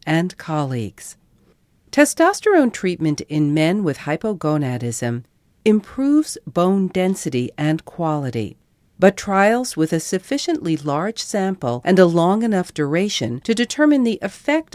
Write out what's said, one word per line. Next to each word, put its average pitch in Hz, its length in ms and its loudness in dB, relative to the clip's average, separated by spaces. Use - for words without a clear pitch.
and 165 340 -2
colleagues. 131 800 -6
Testosterone 330 800 4
treatment 160 480 -2
in 151 340 0
men 170 300 2
with 143 140 -2
hypogonadism 131 1300 -4
improves 269 800 0
bone 185 420 2
density 165 680 -2
and 156 280 -2
quality, 139 720 -4
but 190 180 4
trials 208 600 0
with 160 160 0
a 160 80 -2
sufficiently 190 760 -4
large 151 440 -4
sample 185 640 -4
and 185 140 4
a 180 80 8
long 170 360 2
enough 202 320 -2
duration 147 640 -2
to 226 140 -2
determine 277 480 2
the 226 180 0
effect - 540 -4